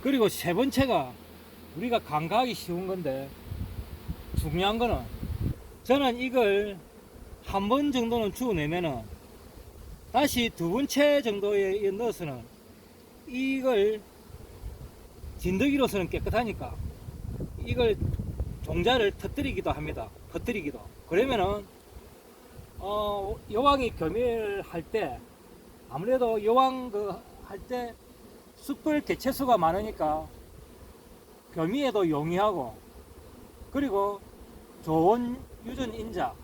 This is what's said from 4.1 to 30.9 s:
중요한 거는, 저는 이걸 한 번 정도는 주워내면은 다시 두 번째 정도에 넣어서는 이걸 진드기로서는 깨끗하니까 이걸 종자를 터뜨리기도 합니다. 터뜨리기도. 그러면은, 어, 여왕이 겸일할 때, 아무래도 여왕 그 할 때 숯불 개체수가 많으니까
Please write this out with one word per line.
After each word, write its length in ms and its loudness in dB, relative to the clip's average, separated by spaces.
중요한 380 0
거는, 220 0
저는 360 4
이걸 580 2
한 240 -2
번 220 4
정도는 420 0
주워내면은 680 0
다시 420 4
두 160 0
번째 520 4
정도에 640 2
넣어서는 540 -4
이걸 720 2
진드기로서는 680 2
깨끗하니까 680 -2
이걸 300 2
종자를 520 2
터뜨리기도 580 -4
합니다. 380 -6
터뜨리기도. 480 -4
그러면은, 560 2
어, 580 -2
여왕이 440 4
겸일할 880 -2
때, 360 -2
아무래도 540 2
여왕 480 4
그 420 -6
할 220 -14
때 260 -6
숯불 460 -2
개체수가 560 2
많으니까 680 0